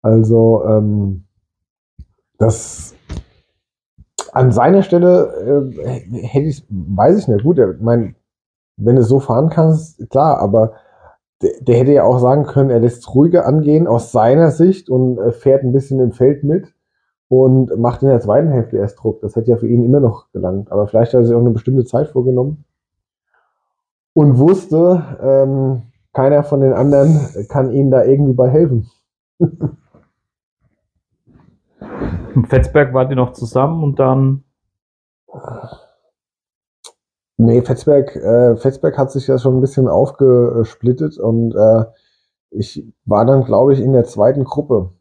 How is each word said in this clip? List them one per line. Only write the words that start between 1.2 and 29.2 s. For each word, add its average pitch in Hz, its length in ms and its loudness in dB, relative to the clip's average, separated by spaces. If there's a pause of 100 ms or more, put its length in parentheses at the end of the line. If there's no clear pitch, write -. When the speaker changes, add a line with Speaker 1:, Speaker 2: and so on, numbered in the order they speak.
Speaker 1:
das - 580 -4 (1400)
an 127 200 2
seiner 147 320 2
Stelle, 143 880 0 (140)
äh, 120 340 -10 (100)
hätte 135 200 -2
ich, 139 220 -8
weiß 101 500 0
ich - 80 -8
nicht, 107 160 -2
gut, 156 160 0
ich 117 60 4 (160)
mein, 113 340 -2 (600)
wenn 110 180 2
du 127 80 4
so 127 160 2
fahren 135 300 -2
kannst, 160 600 -2
klar, 156 300 0
aber 180 340 0 (680)
der, - 180 -2
der 123 180 0
hätte 131 140 2
ja 139 120 4
auch 127 160 2
sagen 131 260 2
können, 139 240 0
er 120 100 2
lässt's 120 340 -4
ruhiger 170 320 2
angehen 151 420 0
aus 113 260 -2
seiner 135 380 2
Sicht 185 380 0
und, 127 300 0
äh, 113 140 0
fährt 135 300 0
ein 123 100 -2
bisschen 135 260 -2
im 127 140 0
Feld 147 320 0
mit 165 280 -4 (540)
und 131 500 2
macht 120 240 -2
in 135 80 0
der 117 120 2
zweiten 131 280 0
Hälfte 117 280 -2
erst 101 260 -4
Druck. 107 180 -4
Das 101 140 -10
hätte 117 160 -2
ja 113 60 2
für 113 100 -6
ihn 120 160 2
immer 127 160 2
noch 113 320 -4
gelangt. 95 400 -8
Aber 104 160 -2
vielleicht 113 260 0
hat 127 80 4
er 117 40 4
sich 117 100 0
auch 117 60 2
eine 120 100 2
bestimmte 127 340 -2
Zeit 147 220 -4
vorgenommen 127 560 -4 (1500)
und 143 260 4
wusste, 170 640 2 (180)
ähm, 135 600 0 (320)
keiner 143 300 2
von 147 160 -2
den 135 140 2
anderen 143 460 2 (280)
kann 131 240 -4
ihm 139 180 0
da 127 140 2
irgendwie 139 300 2
bei 127 160 0
helfen. 131 400 0 (500)